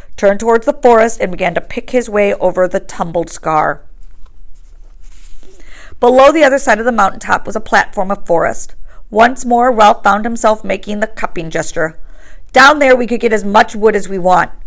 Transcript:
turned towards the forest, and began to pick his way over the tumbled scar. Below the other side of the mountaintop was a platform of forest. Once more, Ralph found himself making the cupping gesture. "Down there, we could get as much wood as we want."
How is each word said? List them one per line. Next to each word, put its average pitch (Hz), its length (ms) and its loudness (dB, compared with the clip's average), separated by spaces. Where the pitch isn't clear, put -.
turned 202 240 2
towards 226 260 2
the 285 160 -2
forest, 226 380 4
and 180 100 -2
began 175 240 -2
to - 60 -2
pick - 300 -8
his 233 200 0
way 202 240 2
over 185 320 0
the 185 140 -2
tumbled 170 500 -6
scar. 151 520 -2
Below 254 320 6
the 311 120 2
other 269 140 4
side 226 220 0
of 226 40 -4
the 247 80 0
mountaintop 202 540 -2
was 208 100 -4
a 214 40 -4
platform 196 500 0
of - 160 -4
forest. - 480 0
Once 240 380 2
more, 240 240 4
Ralph 214 320 4
found 208 220 2
himself 220 400 0
making 202 360 -4
the 214 60 -2
cupping - 420 -4
gesture. 160 480 -4
"Down 277 280 6
there, 262 160 4
we 240 100 0
could 226 140 -2
get 220 120 0
as 202 120 2
much 202 320 2
wood 214 200 2
as 196 120 -2
we 190 100 -4
want." 180 320 2